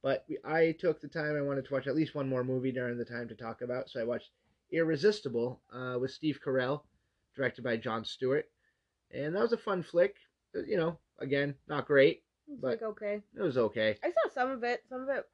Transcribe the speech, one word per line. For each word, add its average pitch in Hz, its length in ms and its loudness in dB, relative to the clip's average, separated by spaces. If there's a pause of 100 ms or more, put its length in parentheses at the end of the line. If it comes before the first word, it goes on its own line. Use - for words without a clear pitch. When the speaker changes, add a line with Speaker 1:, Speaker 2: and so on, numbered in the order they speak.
Speaker 1:
But 135 280 -2
we, 151 160 -6
I 160 340 2
took 170 220 0
the 151 60 -12
time, 151 280 -4
I 147 60 0
wanted 139 240 -2
to - 80 -6
watch 135 140 -2
at 135 80 0
least 156 200 0
one 139 140 -2
more 127 140 0
movie 131 280 0
during 123 260 -2
the 120 80 -4
time 120 220 -8
to 113 80 -12
talk 113 260 -10
about, 123 280 -4
so 131 100 -8
I 113 60 0
watched 117 240 -4 (420)
Irresistible, 147 920 0 (120)
uh, 127 260 -6
with 131 120 -2
Steve 151 340 -2
Carell, 131 360 0 (540)
directed 127 280 0
by 117 140 0
Jon 113 280 -4
Stewart. 131 400 0 (640)
And 147 240 -4
that 202 60 0
was 233 120 2
a 226 40 -2
fun 190 260 -4
flick. 175 320 4 (400)
Uh, - 60 -4
you - 160 -2
know, 165 220 0 (200)
again, 139 360 0 (120)
not 143 200 -4
great, 143 360 6 (240)
Speaker 2:
It's, 285 140 -14
Speaker 1:
but 254 80 -2
Speaker 2:
like, 226 140 -2
okay. 208 380 -6 (140)
Speaker 1:
it 220 60 -6
was 147 160 2
okay. 110 460 2
Speaker 2:
I 320 60 2
saw 427 240 0
some 262 180 0
of 240 120 -6
it. 240 260 -2
Some 254 120 -8
of 262 80 -8
it 269 140 -2 (100)